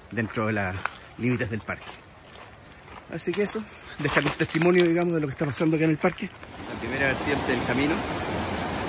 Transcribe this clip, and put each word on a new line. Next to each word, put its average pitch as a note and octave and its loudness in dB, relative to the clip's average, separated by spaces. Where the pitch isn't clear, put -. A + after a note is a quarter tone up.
dentro G#2+ -2
de A2 0
los F#2+ -2
límites A#2+ 0
del A2 -4
parque. - -8
Así E3+ -4
que F#3+ 0
eso, G#3+ -2
dejar C#3+ 2
un C#3+ 2
testimonio, F3 6
digamos, E3+ 4
de D#3+ 2
lo D3 0
que C3+ -6
está D#3+ -2
pasando D#3+ 2
acá D#3 4
en D#3+ 6
el D3+ 2
parque. F3+ 0
La - -8
primera C3 -2
vertiente C#3 0
del A#2+ 0
camino. C#3 2